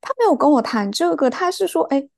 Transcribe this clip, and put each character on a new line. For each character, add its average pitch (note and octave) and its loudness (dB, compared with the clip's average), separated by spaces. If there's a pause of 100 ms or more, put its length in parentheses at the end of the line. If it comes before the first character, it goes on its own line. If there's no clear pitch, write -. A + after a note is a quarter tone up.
他 - -8
没 A#4+ 2
有 F4 4
跟 C#4 2
我 C4+ 4
谈 G#3 -4
这 E4+ 0
个， C4+ 2
他 F4+ -4
是 F#4+ -4
说 E4 0 (100)
，“哎 C#4 -2 (100)